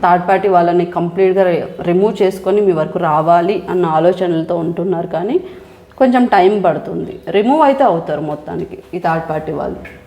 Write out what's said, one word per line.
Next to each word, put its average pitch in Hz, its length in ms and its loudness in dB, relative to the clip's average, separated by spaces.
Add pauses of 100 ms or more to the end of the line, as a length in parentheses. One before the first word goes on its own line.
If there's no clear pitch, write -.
థర్డ్ 175 240 2
పార్టీ 190 260 2
వాళ్ళని 175 320 4 (100)
కంప్లీట్గా 185 520 2
రి-, 165 180 -2 (220)
రిమూవ్ 190 340 2
చేసుకొని 190 460 0
మీ 185 100 2
వరకు 156 200 -2 (120)
రావాలి 170 460 2 (160)
అన్న 175 120 0 (140)
ఆలోచనలతో 175 640 0
ఉంటున్నారు. 170 540 -4
కానీ 208 200 -2 (640)
కొంచెం 254 320 4
టైమ్ 196 320 4
పడుతుంది. - 500 -4 (220)
రిమూవ్ 254 320 4
అయితే 277 220 2
అవుతారు 160 400 -4
మొత్తానికి - 480 -10 (180)
ఈ 180 100 -6
థర్డ్ 165 240 -2
పార్టీ 156 300 -6
వాళ్ళు. 139 200 -8 (260)